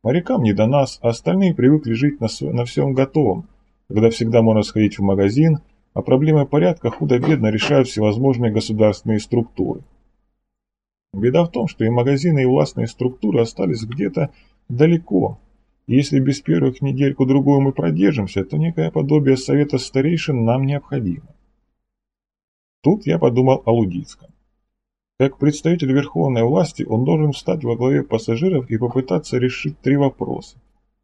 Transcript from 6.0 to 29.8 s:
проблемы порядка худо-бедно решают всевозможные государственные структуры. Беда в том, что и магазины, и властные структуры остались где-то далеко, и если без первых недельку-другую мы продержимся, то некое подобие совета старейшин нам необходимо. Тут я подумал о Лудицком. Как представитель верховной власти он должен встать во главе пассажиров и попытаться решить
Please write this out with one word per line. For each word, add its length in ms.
проблемы 440
порядка 440
худо-бедно 580
решают 400
всевозможные 640
государственные 640
структуры. 640
Беда 320
в 60
том, 160
что 180
и 40
магазины, 540
и 40
властные 400
структуры 540
остались 420
где-то 480
далеко, 720
и 80
если 240
без 220
первых 380
недельку-другую 800
мы 120
продержимся, 720
то 120
некое 360
подобие 440
совета 420
старейшин 680
нам 200
необходимо. 720
Тут 220
я 140
подумал 460
о 80
Лудицком. 560
Как 200
представитель 540
верховной 520
власти 400
он 200
должен 280
встать 320
во 100
главе 300
пассажиров 680
и 80
попытаться 600
решить 420